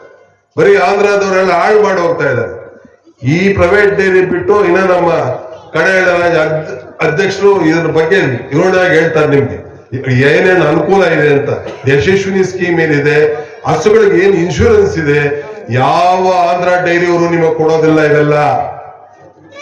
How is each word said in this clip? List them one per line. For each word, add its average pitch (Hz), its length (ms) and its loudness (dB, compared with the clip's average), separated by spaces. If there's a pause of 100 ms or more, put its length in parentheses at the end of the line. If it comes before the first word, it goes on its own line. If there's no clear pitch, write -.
(560)
ಬರೀ 185 160 4 (160)
ಆಂಧ್ರದವರೆಲ್ಲ 196 720 0
ಹಾಳು 214 240 2
ಮಾಡಿ 185 220 -2
ಹೋಗ್ತಾ 160 240 -2
ಇದ್ದಾರೆ. 117 240 -6 (800)
ಈ 175 40 0 (200)
ಪ್ರೈವೇಟ್ 185 400 2
ಡೈರಿ 190 220 2 (120)
ಬಿಟ್ಟು 180 220 0 (100)
ಇನ್ನ 180 160 2 (100)
ನಮ್ಮ 175 200 2 (640)
ಕನ್ನಡ 185 360 0 (100)
ರಾಜ್ಯ 170 240 0
ಅಧ್ಯ-, 156 340 -6 (280)
ಅಧ್ಯಕ್ಷರು 196 460 0 (180)
ಇದ್ರ 160 280 0
ಬಗ್ಗೆ 160 220 2 (320)
ವಿವರಣೆಯಾಗಿ 180 480 2
ಹೇಳ್ತಾರೆ 156 340 0
ನಿಮ್ಗೆ 135 260 0 (720)
ಏನೇನ್ 185 400 2
ಅನುಕೂಲ 180 340 0 (140)
ಇದೆ 151 200 2
ಅಂತ. - 140 -2 (380)
ಯಶಸ್ವಿನಿ 190 600 0
ಸ್ಕೀಮ್ 175 340 -2
ಏನಿದೆ, 147 340 0 (500)
ಹಸುಗಳಿಗೆ 202 560 2
ಏನ್ 196 200 2
ಇನ್ಶೂರೆನ್ಸ್ 196 580 0
ಇದೆ, 147 180 0 (600)
ಯಾವ 175 420 0 (280)
ಆಂಧ್ರ 175 200 -2 (160)
ಡೈರಿಯವರು 170 480 0
ನಿಮಗೆ 160 260 0
ಕೊಡೋದಿಲ್ಲ 156 380 2 (120)
ಇವೆಲ್ಲ. 147 260 2 (1300)